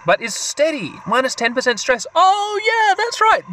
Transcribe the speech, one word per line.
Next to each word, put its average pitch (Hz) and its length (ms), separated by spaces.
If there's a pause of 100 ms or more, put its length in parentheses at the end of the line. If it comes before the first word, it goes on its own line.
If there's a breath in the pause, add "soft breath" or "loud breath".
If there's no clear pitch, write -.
But 175 160
is 226 140
steady. 285 600 (120)
Minus 247 300
ten 233 180
percent 247 240
stress. - 260 (120)
Oh, 403 500
yeah, 440 300
that's 466 240
right. 440 320